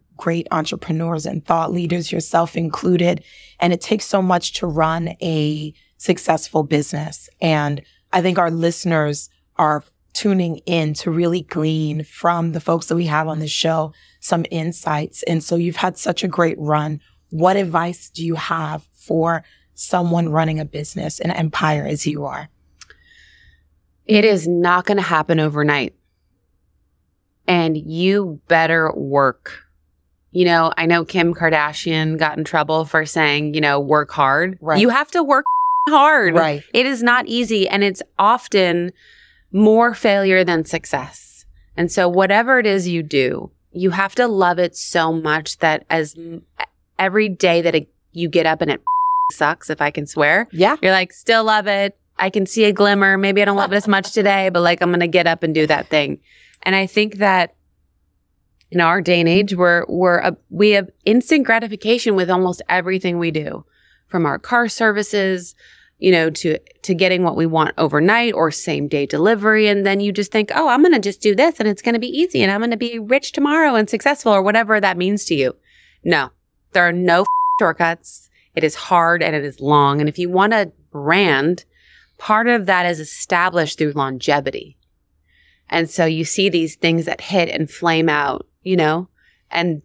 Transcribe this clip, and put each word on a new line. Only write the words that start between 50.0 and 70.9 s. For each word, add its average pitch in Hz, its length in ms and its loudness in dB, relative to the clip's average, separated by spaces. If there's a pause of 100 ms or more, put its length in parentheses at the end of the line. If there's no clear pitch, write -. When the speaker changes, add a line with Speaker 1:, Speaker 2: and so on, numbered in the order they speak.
Speaker 2:
swear, 165 460 0
Speaker 1:
Yeah. 185 320 2
Speaker 2:
you're 190 80 4
like, 185 200 0
"Still 226 340 0
love 214 200 2
it. 202 320 -2 (200)
I 190 120 0
can 190 160 0
see 220 200 2
a 208 60 4
glimmer. 196 460 4
Maybe 196 240 2
I 202 40 4
don't 202 120 0
love 196 160 0
it - 40 0
as 208 100 -2
much 196 240 0
today, 196 380 2
but, 175 120 0
like, 175 200 2
I'm 175 100 2
gonna 175 160 0
get 170 180 2
up 165 160 0
and 160 120 -2
do 156 120 2
that 156 240 0
thing." 147 300 -2 (420)
And 185 140 0
I 190 100 0
think 208 320 -2
that 185 380 2 (1120)
in 175 120 2
our 170 200 4
day 175 180 2
and 165 80 4
age, 196 280 2
we're, 175 320 4
we're 175 300 2
a, 185 200 0 (120)
we 208 220 2
have 196 200 0 (140)
instant 247 400 2
gratification 226 720 0
with 185 140 0
almost 180 400 0
everything 180 480 -2
we 170 140 -2
do, 151 340 -8 (420)
from 165 200 0
our 139 100 -2
car 240 300 0
services, 202 880 -2 (420)
you 185 140 2
know, 165 180 4
to, 156 300 -4 (240)
to 185 100 -2
getting 180 300 2
what 165 120 0
we 165 120 0
want 160 320 0
overnight 190 540 2
or 156 180 0
same 147 360 -4
day 143 200 -2
delivery. 214 600 2
And 202 200 2
then 202 140 0
you 202 100 -2
just 196 200 -4
think, 214 220 0
"Oh, 311 140 0
I'm 262 160 4
gonna 330 160 6